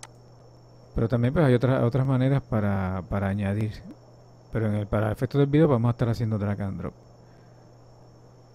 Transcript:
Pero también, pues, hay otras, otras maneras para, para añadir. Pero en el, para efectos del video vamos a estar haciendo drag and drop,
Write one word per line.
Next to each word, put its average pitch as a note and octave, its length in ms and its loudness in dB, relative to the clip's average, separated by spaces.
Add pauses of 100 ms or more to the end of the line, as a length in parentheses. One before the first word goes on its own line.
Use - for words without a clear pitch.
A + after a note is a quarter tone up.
(960)
Pero A#2 140 0
también, B2 240 2
pues, E3 140 4
hay B2+ 80 6
otras, B2+ 300 2
otras B2 200 0
maneras C3+ 380 2
para, G2 680 -2
para G2 200 -2
añadir. G2+ 420 -2 (800)
Pero A2+ 160 -2
en G#2 80 0
el, G#2 140 -4
para G#2+ 240 0
efectos C3+ 260 -4
del C#3+ 100 4
video D3 200 4
vamos B2 200 2
a A#2+ 40 2
estar A#2 160 -2
haciendo A2 300 -2
drag G#2 220 -4
and F#2+ 200 -6
drop, F2 140 -10 (1600)